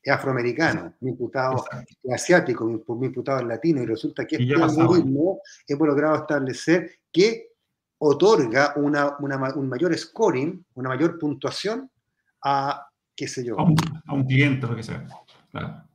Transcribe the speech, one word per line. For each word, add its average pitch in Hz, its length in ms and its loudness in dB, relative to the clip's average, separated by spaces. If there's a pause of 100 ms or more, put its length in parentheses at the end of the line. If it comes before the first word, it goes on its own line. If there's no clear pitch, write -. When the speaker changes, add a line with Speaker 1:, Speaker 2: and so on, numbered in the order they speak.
Speaker 1:
es - 120 -2
afroamericano, 135 680 0
Speaker 2:
Exacto. - 180 -16
Speaker 1:
mi 127 100 -4
imputado 127 460 -4
Speaker 2:
Exacto. - 380 -10 (100)
Speaker 1:
es 127 100 -4
asiático, 127 520 2
mi, 113 140 -4 (200)
mi 131 60 -2
imputado 127 340 -4
es 120 60 -6
latino, 127 360 0
y 117 40 -4
resulta - 420 -4
que 156 80 -4
Speaker 2:
Y 123 100 0
ya - 80 0
Speaker 1:
este 165 60 4
Speaker 2:
pasaba. 156 220 4
Speaker 1:
algoritmo 165 580 4 (260)
hemos 147 220 2
logrado 147 260 2
establecer 151 800 0 (200)
que 220 340 2 (500)
otorga 143 800 4
una, 143 420 0
una 139 200 -4
ma-, 135 160 -4
un 135 140 -4
mayor 147 280 0
scoring, 165 680 -2 (100)
una 127 140 -6
mayor 156 300 0
puntuación 151 720 -6 (520)
a, 139 440 -2 (300)
qué 139 120 -8
sé 127 160 -8
yo. 117 140 -6
Speaker 2:
A 151 60 0
un, 165 100 6 (320)
a 143 80 -8
un 135 100 0
cliente, 131 420 2
lo 113 100 -4
que 113 60 -8
sea. - 240 -10 (440)
Claro. - 320 -10 (120)